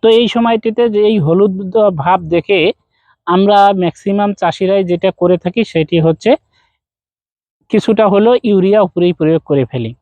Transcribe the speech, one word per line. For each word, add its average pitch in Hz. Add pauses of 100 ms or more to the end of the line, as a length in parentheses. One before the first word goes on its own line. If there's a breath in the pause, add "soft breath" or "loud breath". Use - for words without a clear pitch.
তো 220
এই 226
সময়টিতে 233
যে 208
এই 220
হলুদ 185 (420)
ভাব 175
দেখে 170 (540)
আমরা 196
ম্যাক্সিমাম 196
চাষিরাই 190
যেটা 175
করে 175
থাকি 190
সেটি 165
হচ্ছে 160 (1400)
কিছুটা 220
হলেও 208
ইউরিয়া 202
উপরেই 175
প্রয়োগ 160
করে 143
ফেলি। 120